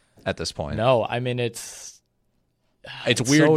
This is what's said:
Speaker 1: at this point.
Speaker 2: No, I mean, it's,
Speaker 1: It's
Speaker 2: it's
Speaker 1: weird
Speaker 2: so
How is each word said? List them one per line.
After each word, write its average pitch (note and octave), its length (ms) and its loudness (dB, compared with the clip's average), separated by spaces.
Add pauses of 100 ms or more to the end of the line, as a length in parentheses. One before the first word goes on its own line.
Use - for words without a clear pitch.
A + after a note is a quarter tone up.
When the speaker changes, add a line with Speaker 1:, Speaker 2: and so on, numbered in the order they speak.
(240)
Speaker 1:
at F#2 120 -4
this - 160 -8
point. D2+ 240 -6
Speaker 2:
No, A2+ 280 2
I - 140 -4
mean, B2 220 -4
it's, - 600 -8 (1080)
Speaker 1:
It's A#2+ 140 2
Speaker 2:
it's A#2 80 -2
Speaker 1:
weird D3+ 200 6
Speaker 2:
so D#3 80 6